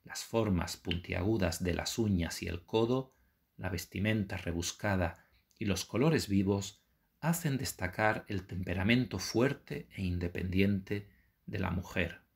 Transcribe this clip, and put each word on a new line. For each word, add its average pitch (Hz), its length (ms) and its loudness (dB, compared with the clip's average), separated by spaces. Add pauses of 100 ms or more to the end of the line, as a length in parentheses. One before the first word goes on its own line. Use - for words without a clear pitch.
Las - 220 -10
formas 101 520 0
puntiagudas 92 840 -2
de 87 120 0
las - 220 -4
uñas 95 460 0
y 92 60 -6
el 87 180 -8
codo, 117 480 0 (420)
la 95 140 -4
vestimenta 98 680 -2
rebuscada 87 880 -2 (320)
y 113 100 -6
los 92 180 -2
colores 131 440 2
vivos 98 540 0 (380)
hacen 156 360 0
destacar 107 720 0
el 95 200 -4
temperamento 95 720 0
fuerte - 760 0
e 98 80 -6
independiente 92 1040 0 (380)
de 101 140 -6
la 92 100 0
mujer. 87 520 -2 (140)